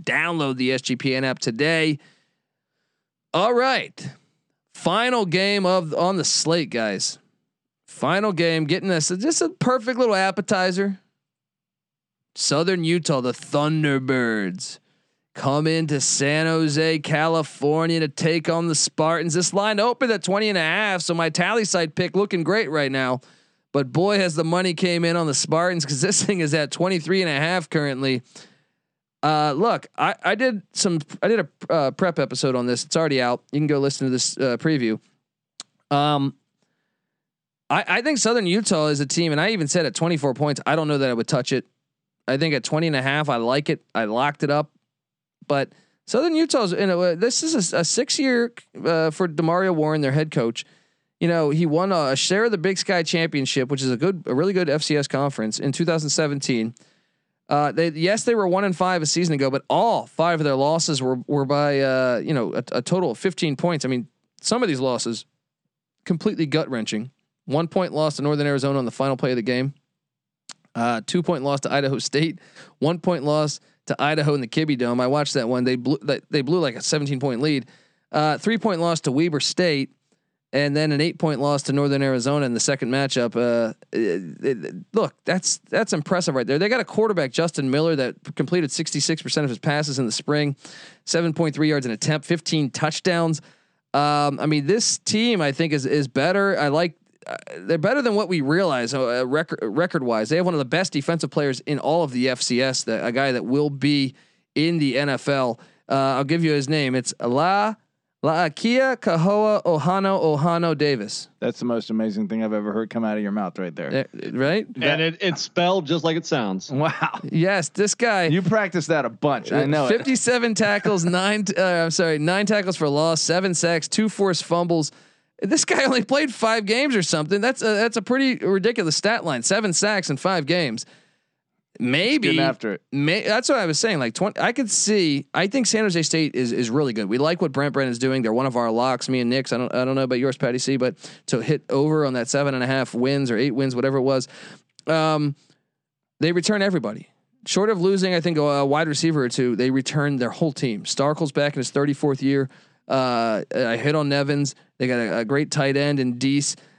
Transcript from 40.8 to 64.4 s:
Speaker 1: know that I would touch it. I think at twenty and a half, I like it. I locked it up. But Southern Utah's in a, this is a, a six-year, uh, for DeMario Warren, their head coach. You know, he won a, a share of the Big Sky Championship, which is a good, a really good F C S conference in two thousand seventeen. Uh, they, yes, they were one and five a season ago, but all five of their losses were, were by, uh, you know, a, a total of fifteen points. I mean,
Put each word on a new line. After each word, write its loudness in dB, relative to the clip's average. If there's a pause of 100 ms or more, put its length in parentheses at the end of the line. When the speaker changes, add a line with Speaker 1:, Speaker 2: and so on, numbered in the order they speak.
Speaker 1:
know 2
that 0
I 0
would -2
touch -2
it. -2 (600)
I 0
think 0
at -2
twenty 0
and 0
a 0
half, 0
I 2
like 0
it. -2 (100)
I 0
locked -2
it 0
up. 0 (760)
But -2 (320)
Southern 2
Utah's 2
in 0
a, 2
this 0
is 0
a, 2
a 2
six-year, 0 (280)
uh, 2
for 0
DeMario 2
Warren, 2
their 0
head 0
coach. -2 (540)
You 0
know, 2
he 2
won 2
a, 2
a 0
share 2
of 0
the 0
Big -2
Sky 0
Championship, -2
which -2
is 0
a 0
good, -2
a -2
really 2
good 0
F 0
C 0
S 0
conference -2
in -2
two 0
thousand 0
seventeen. 0 (720)
Uh, 2
they, 0
yes, 0
they 2
were 2
one 2
and 0
five 0
a -2
season 0
ago, 0
but -2
all 2
five 0
of 0
their 2
losses 0
were, 0 (100)
were 0
by, 2
uh, 2
you -2
know, 0
a, -4
a -2
total 0
of -6
fifteen -2
points. -2
I -2
mean, -2 (340)